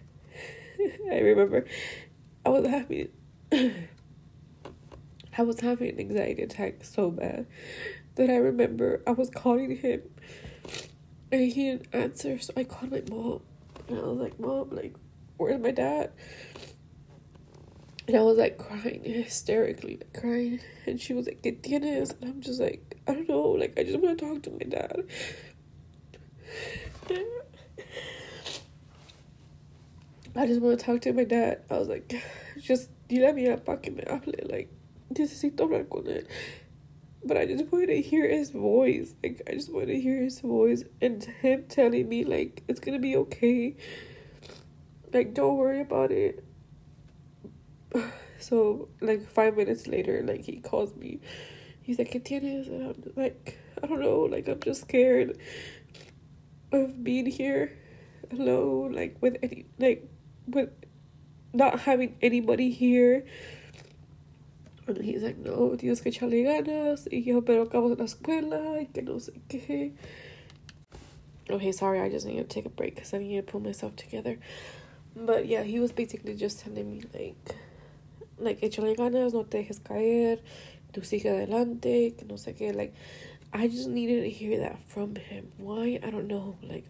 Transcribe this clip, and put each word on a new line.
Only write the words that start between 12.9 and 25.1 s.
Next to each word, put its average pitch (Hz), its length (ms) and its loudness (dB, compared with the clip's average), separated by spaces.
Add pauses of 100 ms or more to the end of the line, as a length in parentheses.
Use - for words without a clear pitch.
my 269 180 -4
mom 226 320 -6 (460)
and 120 100 -6
I 90 60 -4
was - 160 -2
like, - 200 -6
"Mom, 269 320 -4
like, - 240 -8 (420)
where's 240 240 0
my 240 100 2
dad?" 269 400 0 (2000)
And 226 100 6
I 214 60 8
was, 220 140 8
like, - 200 4
crying - 480 -8
hysterically, - 920 -2
like, - 220 -18
crying. 240 400 -2 (260)
And 247 140 -2
she - 140 -6
was 247 140 -2
like, - 160 -8
"¿Qué 233 180 -4
tienes?" 277 580 0
And 247 100 -8
I'm 269 120 -10
just 254 180 -6
like, - 380 -2 (100)
"I 277 60 2
don't 330 160 -2
know. 285 120 4 (100)
Like, - 280 0
I - 40 2
just - 160 0
wanna 339 160 4
talk 302 280 -6
to - 80 -10
my - 160 -8
dad." - 380 -4 (4000)